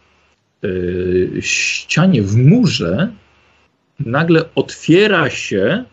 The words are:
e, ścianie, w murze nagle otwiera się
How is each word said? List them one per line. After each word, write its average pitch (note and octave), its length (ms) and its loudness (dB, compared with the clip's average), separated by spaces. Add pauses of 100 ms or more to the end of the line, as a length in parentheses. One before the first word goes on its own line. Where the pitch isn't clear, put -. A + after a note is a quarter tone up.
(640)
e, G#2 40 -4 (760)
ścianie, - 800 0
w G2 140 0
murze C3+ 760 2 (880)
nagle D#3+ 460 0 (100)
otwiera E3 760 0
się A#2+ 640 -2